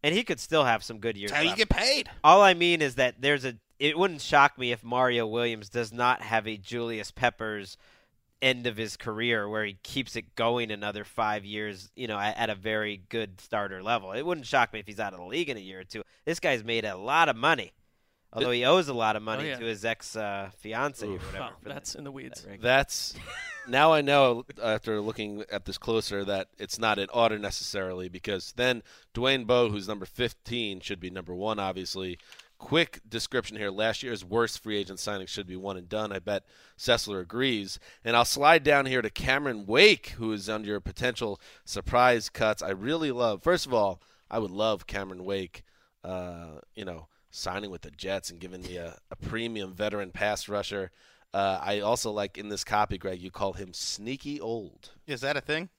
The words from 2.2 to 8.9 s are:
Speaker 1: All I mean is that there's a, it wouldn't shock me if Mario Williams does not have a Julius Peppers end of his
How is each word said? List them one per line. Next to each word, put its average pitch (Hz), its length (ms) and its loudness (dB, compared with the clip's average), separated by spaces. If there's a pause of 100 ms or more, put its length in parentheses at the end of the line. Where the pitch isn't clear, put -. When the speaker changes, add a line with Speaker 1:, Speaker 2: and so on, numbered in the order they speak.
Speaker 1:
All 175 180 12
I 196 140 10
mean 170 280 4
is 131 120 0
that 123 260 2
there's 135 240 2
a, 123 120 -4 (240)
it 151 180 2
wouldn't 175 220 2
shock 143 360 6
me 123 140 -2
if 117 140 -4
Mario 120 420 2
Williams 113 440 -2
does 117 220 -4
not 123 300 2
have 110 240 0
a 110 100 -6
Julius 113 540 -6
Peppers 110 680 -2 (640)
end 123 280 2
of 110 80 -4
his 107 200 -6